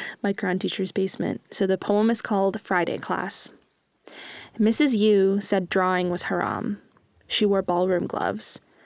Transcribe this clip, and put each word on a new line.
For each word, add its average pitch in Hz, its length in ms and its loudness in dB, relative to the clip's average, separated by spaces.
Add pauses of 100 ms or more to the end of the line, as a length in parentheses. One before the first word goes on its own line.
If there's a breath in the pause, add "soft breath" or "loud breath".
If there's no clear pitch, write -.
(220 loud breath)
my 202 120 0
Quran 190 260 -2
teacher's 190 320 -4
basement. 190 480 -2 (100)
So - 160 0
the 190 120 2
poem 208 320 2
is 233 100 0
called 196 400 0
Friday - 380 -2
Class. - 520 -4 (1080 loud breath)
Missus 233 360 4
Yu 202 460 4
said 190 300 0
drawing 185 400 2
was 175 140 -2
haram. - 580 -4 (440)
She - 200 0
wore 196 160 2
ballroom 180 440 0
gloves, - 540 -4 (260 soft breath)